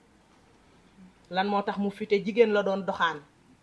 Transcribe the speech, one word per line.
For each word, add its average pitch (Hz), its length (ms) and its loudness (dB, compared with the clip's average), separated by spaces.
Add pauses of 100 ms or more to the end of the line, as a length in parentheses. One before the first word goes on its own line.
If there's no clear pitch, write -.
(1300)
Lan 190 180 -2
moo 202 140 0
tax 202 160 -4
mu 202 140 -2
fuité? 202 320 -2
Jigéen 220 300 4
la 208 100 2
doon 190 220 0
doxaan. 165 340 -2 (440)